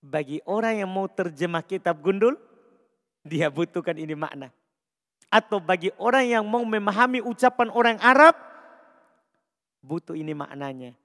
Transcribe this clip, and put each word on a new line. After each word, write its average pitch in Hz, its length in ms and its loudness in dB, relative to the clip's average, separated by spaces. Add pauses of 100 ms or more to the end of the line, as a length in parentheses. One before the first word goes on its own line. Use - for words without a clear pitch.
Bagi 147 480 -8
orang 220 320 -2
yang 190 80 -6
mau 190 240 -6
terjemah 170 480 -6
kitab 175 400 -4
gundul, 196 400 0 (800)
dia 151 320 -4
butuhkan 165 480 -6
ini 156 160 -8
makna. 139 320 -10 (800)
Atau 214 320 0
bagi 180 400 -2
orang 247 240 2
yang 233 240 0
mau 240 160 -2
memahami 220 560 2
ucapan 240 480 0
orang 233 320 2
Arab, 269 320 8 (1500)
butuh 165 320 -10
ini 156 160 -8
maknanya. 139 720 -10